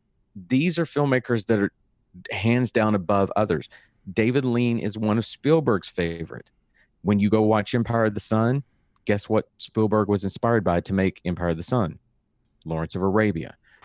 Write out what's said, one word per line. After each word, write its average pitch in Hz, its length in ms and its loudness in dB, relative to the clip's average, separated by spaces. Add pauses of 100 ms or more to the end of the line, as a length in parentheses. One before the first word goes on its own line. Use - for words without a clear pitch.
(360)
these 135 420 0
are 165 80 -2
filmmakers 127 600 0
that 110 120 2
are 101 140 0 (580)
hands 113 400 0
down 107 240 2
above 98 400 0
others. 98 340 0 (440)
David 123 320 0
Lean 120 340 0
is 101 180 -6
one 110 220 0
of 107 80 -2
Spielberg's 135 640 0
favorite. 82 640 -6 (500)
When 101 160 2
you 101 100 4
go 110 140 4
watch 107 320 2
Empire 117 300 0
of 107 100 0
the 101 60 -6
Sun, 117 420 0 (420)
guess 104 240 -2
what 110 200 0 (100)
Spielberg 107 500 0
was 101 140 0
inspired 113 400 0
by 87 200 2
to - 100 -8
make 95 320 0
Empire 87 240 -4
of 82 80 -2
the 85 80 -8
Sun? 101 340 -2 (640)
Lawrence 80 300 -6
of 92 80 -4
Arabia. 95 540 0 (280)